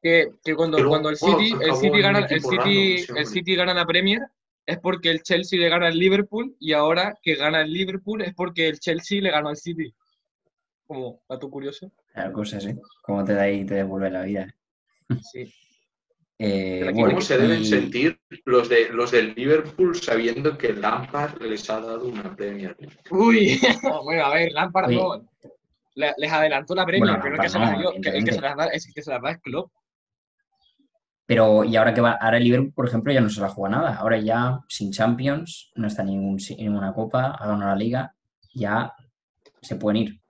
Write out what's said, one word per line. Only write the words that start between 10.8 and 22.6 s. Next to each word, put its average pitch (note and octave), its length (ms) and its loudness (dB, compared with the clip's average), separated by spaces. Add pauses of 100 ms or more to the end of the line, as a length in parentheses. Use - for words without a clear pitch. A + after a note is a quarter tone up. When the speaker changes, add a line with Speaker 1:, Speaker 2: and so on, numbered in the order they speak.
Speaker 1:
Como B2+ 420 -12
dato C3 220 -12
curioso. C#3 420 -12 (220)
Speaker 3:
Claro, A2 180 -8
cosas, G#2 320 -8
¿eh? G#2+ 140 -8 (240)
Cómo G2+ 200 -2
te G2+ 120 0
da G2+ 160 2
y G2+ 160 -4
te G2+ 80 -4
devuelve F#2+ 360 -2
la F#2 120 -6
vida. F#2+ 320 -6 (760)
Speaker 1:
Sí. B2+ 220 -14 (920)
Speaker 3:
Eh, F#2+ 360 -2
Speaker 1:
Pero F#2 120 -2
aquí G#2+ 100 0
Speaker 3:
bueno, C#3 100 6
Speaker 2:
¿Cómo F#3 100 2
se C3+ 160 2
deben A#2 240 4
Speaker 3:
y G#2+ 60 0
Speaker 2:
sentir G#2+ 520 0 (280)
los B2 240 4
de, A#2 180 6
los A#2+ 220 -2
del A2 240 2
Liverpool D3+ 600 2
sabiendo A#2+ 640 0
que A2+ 160 0
Lampard C3 680 -4
les A2 260 -6
ha A2 120 -4
dado A2+ 280 -8
una G2+ 260 -10
Premier G2+ 440 -8